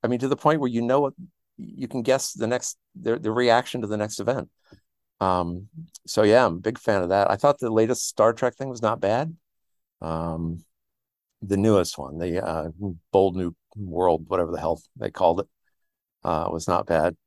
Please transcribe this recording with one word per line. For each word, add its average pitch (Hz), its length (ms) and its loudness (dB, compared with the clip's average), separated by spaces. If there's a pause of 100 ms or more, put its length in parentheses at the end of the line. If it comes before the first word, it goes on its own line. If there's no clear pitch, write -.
I - 40 0
mean, 120 120 0
to 135 80 -2
the 139 80 0
point 156 240 2
where 135 100 0
you 117 120 -2
know 127 180 2
what, 139 140 -2 (440)
you - 300 -12
can 123 160 -6
guess 131 300 0
the 113 120 -6
next, 123 320 -4 (220)
the, 117 180 -2
the 107 140 -4
reaction 123 500 2
to 110 60 -6
the 107 100 -4
next 107 220 -4
event. 117 300 -2 (720)
Um, 90 460 -2 (380)
so - 180 2
yeah, 113 220 6
I'm 85 100 0
a 87 40 -8
big 104 180 -6
fan 101 240 0
of 87 80 -2
that. 98 220 4
I 104 60 0
thought 143 220 2
the 117 120 -2
latest 113 360 2
Star 113 260 2
Trek 123 220 -2
thing 135 140 -8
was 120 120 -12
not 117 180 -2
bad. 127 360 -2 (640)
Um, 82 640 -6 (800)
the 101 160 -2
newest 98 400 4
one, 71 200 -10
the, 85 280 -4
uh, 80 240 -4 (420)
Bold 95 240 4
New 87 200 -4 (200)
World, 87 520 0
whatever 87 240 0
the 82 80 -6
hell 82 220 -4 (160)
they - 120 -6
called 90 320 2
it, - 60 -6 (760)
uh, 80 280 -2
was 82 160 -8
not 90 180 0
bad. 82 300 2 (120)